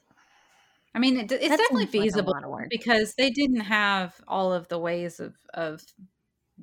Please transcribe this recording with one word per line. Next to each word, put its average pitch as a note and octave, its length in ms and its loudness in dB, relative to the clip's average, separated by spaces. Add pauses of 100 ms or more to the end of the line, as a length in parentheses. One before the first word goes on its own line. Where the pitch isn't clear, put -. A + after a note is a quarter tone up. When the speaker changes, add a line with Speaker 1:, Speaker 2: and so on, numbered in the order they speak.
(960)
Speaker 1:
I A3+ 60 -2
mean, B3+ 180 4
it A3 80 -4
d-, B3+ 80 -2
it's C#4 140 0
Speaker 2:
That D4+ 100 4
Speaker 1:
definitely C4 280 2
Speaker 2:
seems - 80 -6
like G#3+ 60 4
a G3+ 40 2
Speaker 1:
feasible F#3+ 300 0
Speaker 2:
lot C#3 100 -6
of - 60 -10
work. - 200 -8
Speaker 1:
because A3+ 460 0
they C4+ 140 2
didn't B3+ 320 0
have G3+ 520 0 (140)
all F#3 240 0
of F3 160 -4
the E3+ 100 -4
ways E3+ 400 -4
of, - 160 -12 (180)
of D#3+ 300 -8 (800)